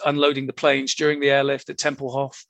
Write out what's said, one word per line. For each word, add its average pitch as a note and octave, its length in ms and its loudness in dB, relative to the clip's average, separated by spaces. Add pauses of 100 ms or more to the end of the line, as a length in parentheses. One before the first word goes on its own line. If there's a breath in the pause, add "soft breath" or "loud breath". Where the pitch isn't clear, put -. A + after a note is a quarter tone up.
unloading C#3+ 400 2
the - 160 -10
planes C3+ 320 2
during D3 260 0
the C#3+ 100 4
airlift C#3 400 0
at - 80 -10
Tempelhof. C#3 560 -4 (160)